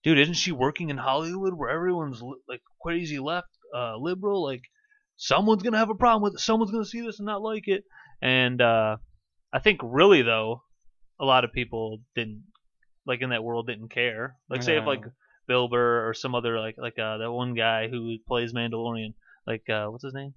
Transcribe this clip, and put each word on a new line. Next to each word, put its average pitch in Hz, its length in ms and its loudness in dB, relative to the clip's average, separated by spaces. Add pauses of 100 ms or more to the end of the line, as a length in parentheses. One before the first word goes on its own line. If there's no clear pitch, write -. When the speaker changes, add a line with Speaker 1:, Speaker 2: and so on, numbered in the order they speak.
Speaker 1:
"Dude, 156 140 6
isn't 160 160 4
she 170 180 -2
working 147 380 -2
in 139 80 -6
Hollywood 165 560 -2
where 135 160 -4
everyone's 160 520 -4
li-, 127 240 -12
like, 123 160 -12 (180)
crazy 165 380 -4
left, 165 300 -6 (260)
uh, 117 220 -4
liberal? 185 480 -2
Like, 131 180 -6 (540)
someone's 196 480 4
gonna 220 140 2
have 220 120 2
a 214 60 0
problem 226 260 4
with 202 120 0
it. - 60 -12
Someone's 226 300 2
gonna 220 140 -2
see 233 160 -10
this 233 180 -8
and 202 80 -8
not 208 160 -4
like 220 240 -6
it." 196 180 0 (380)
And, 127 400 2
uh, 110 360 4 (540)
I 131 60 -2
think 208 240 2
really, 143 400 6
though, 113 400 0 (580)
a 139 40 -2
lot 127 200 6
of 110 80 -6
people 113 520 -6 (100)
didn't, 110 300 -6 (600)
like, 127 180 -2
in 127 80 -2
that 113 120 0
world 117 240 -4
didn't 113 220 -10
care. 120 480 -2 (120)
Like, 127 140 -4
say 156 140 2
if, 147 100 0
like, 131 140 0
Speaker 2:
Yeah. 120 100 -16 (380)
Speaker 1:
Bill 123 200 4
Burr 120 400 2
or 110 60 -4
some 127 220 -6
other, 117 240 -2
like, 110 180 -8
like, 120 200 -8
uh, 110 200 -4
that 113 140 -6
one 123 220 -4
guy 113 340 0
who 117 300 -6 (100)
plays 120 240 -2
Mandalorian, 117 600 -4 (340)
like, 113 200 -6
uh, 107 200 -2
what's 120 160 -12
his 135 100 -10
name? 139 220 -12